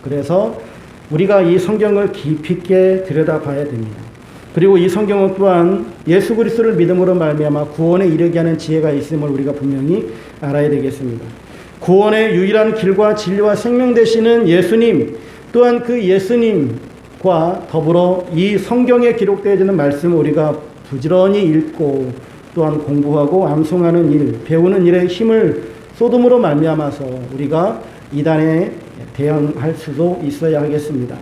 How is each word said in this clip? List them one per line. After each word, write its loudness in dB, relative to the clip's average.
그래서 -2
우리가 2
이 4
성경을 0
깊이 -4
있게 2
들여다봐야 -2
됩니다. -8
그리고 4
이 4
성경은 0
또한 2
예수 2
그리스도를 0
믿음으로 2
말미암아 0
구원에 0
이르게 0
하는 0
지혜가 -2
있음을 -4
우리가 -4
분명히 -2
알아야 0
되겠습니다. -4
구원의 2
유일한 2
길과 2
진리와 0
생명 0
되시는 4
예수님, 2
또한 4
그 -2
예수님과 -2
더불어 0
이 0
성경에 2
기록되어지는 0
말씀을 0
우리가 0
부지런히 2
읽고, -2
또한 -2
공부하고 0
암송하는 2
일, 0
배우는 2
일에 4
힘을 0
쏟음으로 4
말미암아서 0
우리가 -2
이단에 0
대응할 -2
수도 -4
있어야 -2
하겠습니다. -4